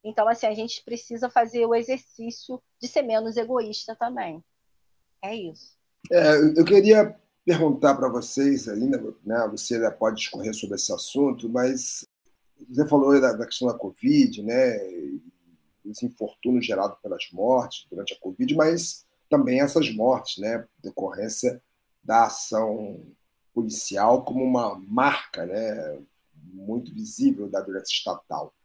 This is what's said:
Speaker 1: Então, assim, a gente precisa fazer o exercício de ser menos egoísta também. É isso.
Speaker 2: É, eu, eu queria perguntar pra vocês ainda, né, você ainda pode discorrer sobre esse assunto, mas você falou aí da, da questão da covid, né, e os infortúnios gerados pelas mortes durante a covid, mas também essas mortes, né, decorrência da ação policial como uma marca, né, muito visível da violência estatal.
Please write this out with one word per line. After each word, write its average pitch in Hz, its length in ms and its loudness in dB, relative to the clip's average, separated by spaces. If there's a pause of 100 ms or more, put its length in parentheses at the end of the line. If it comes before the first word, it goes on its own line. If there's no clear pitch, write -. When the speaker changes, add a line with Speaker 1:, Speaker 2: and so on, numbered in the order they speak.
Speaker 1:
Então, 214 240 2
assim, 233 180 0
a 214 80 0
gente 220 300 -8
precisa 233 440 -8
fazer 233 380 2
o 233 80 2
exercício 233 880 -6 (180)
de 247 60 -10
ser 285 160 -2
menos 220 340 -2
egoísta 226 600 -4
também. 208 480 -8 (760)
É 202 140 -8
isso. 175 420 -14 (360)
Speaker 2:
É, 156 240 8
eu, 156 220 6
eu 165 60 8
queria 208 540 8 (260)
perguntar 151 520 4
pra 127 120 -2
vocês 127 600 0
ainda, 117 340 -2 (220)
né, 113 260 -2
você 107 240 -6
ainda 113 160 2
pode 110 280 -2
discorrer 104 360 -6
sobre 98 220 -8
esse - 160 -4
assunto, 123 560 -2
mas 127 580 -2 (600)
você 139 180 0
falou 139 240 4
aí 139 100 8
da, 127 120 4
da 110 140 -6
questão - 200 -4
da - 80 0
covid, - 720 2
né, 127 320 2 (160)
e 76 280 -10 (640)
os 104 200 -12
infortúnios 120 640 -2
gerados 104 360 -2
pelas - 300 -10
mortes 117 580 -2
durante 95 240 -10
a - 40 -20
covid, 127 360 -4
mas 165 500 0 (240)
também 131 320 2
essas 139 320 0
mortes, 120 460 -2
né, 113 260 -6 (160)
decorrência 101 800 -6 (420)
da 113 240 4
ação 107 800 -6 (480)
policial 113 720 2
como 127 200 -2
uma 117 340 0
marca, 107 680 -2
né, 90 540 -6 (580)
muito 104 360 -8
visível 107 560 -2
da 95 140 -4
violência 95 320 -8
estatal. 76 600 -8 (100)